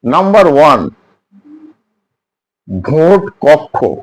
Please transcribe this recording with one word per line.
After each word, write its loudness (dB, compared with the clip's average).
নাম্বার 0
ওয়ান, 2
ভোট 0
কক্ষ 0